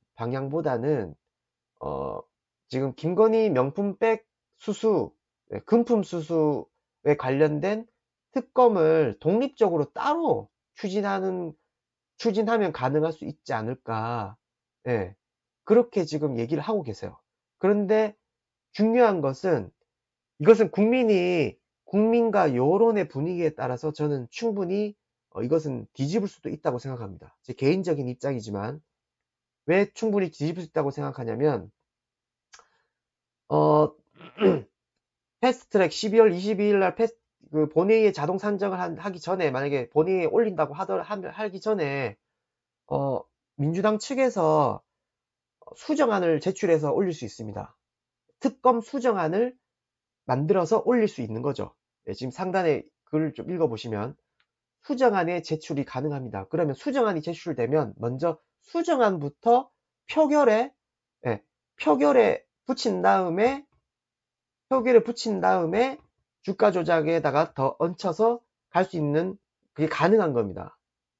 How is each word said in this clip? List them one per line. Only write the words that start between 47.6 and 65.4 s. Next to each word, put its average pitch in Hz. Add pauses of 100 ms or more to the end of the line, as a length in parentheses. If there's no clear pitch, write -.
특검 240
수정안을 226 (720)
만들어서 156
올릴 220
수 135
있는 110
거죠. 143 (340)
예, -
지금 127
상단에 180 (220)
글을 156
좀 -
읽어보시면 120 (640)
수정안의 196
제출이 156
가능합니다. 131
그러면 156
수정안이 220
제출되면 147
먼저 135 (240)
수정안부터 240 (400)
표결에, 277 (540)
예, 113 (380)
표결에 269 (220)
붙인 214
다음에, 196 (1040)
표결에 247
붙인 226